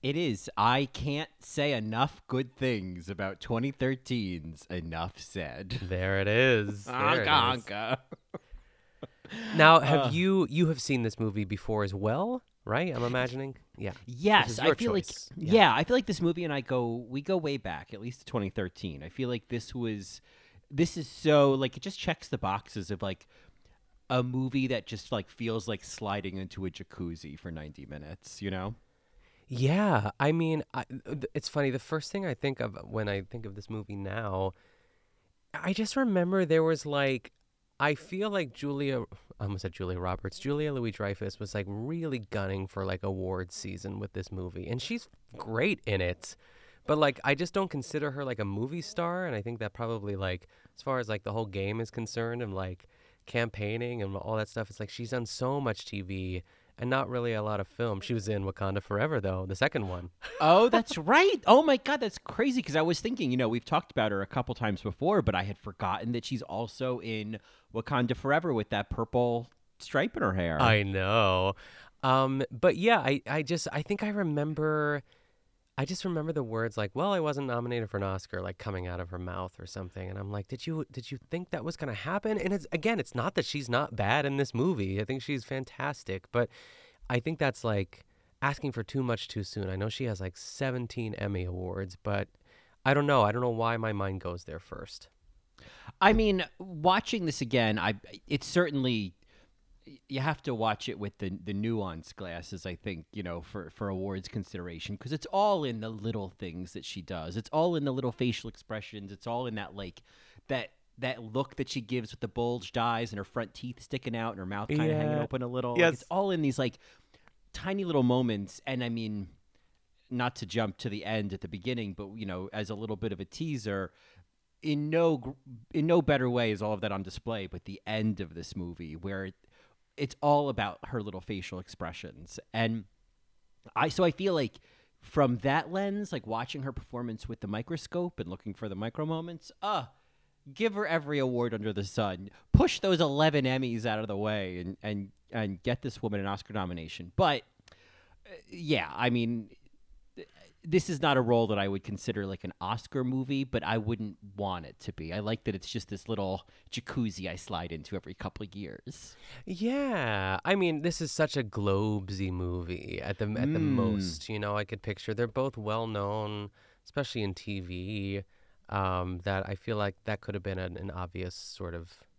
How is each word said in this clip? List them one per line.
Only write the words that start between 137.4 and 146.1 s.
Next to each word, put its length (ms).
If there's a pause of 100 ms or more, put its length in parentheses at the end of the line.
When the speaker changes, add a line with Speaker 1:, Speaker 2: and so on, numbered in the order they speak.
Speaker 1:
microscope 720
and 100
looking 260
for 140
the 60
micro 320
moments, 460 (100)
uh, 220 (680)
give 220
her 100
every 360
award 340
under 180
the 120
sun. 440 (240)
Push 280
those 200
eleven 440
Emmys 420
out 140
of 80
the 80
way 420
and, 240
and, 300 (180)
and 320
get 200
this 200
woman 160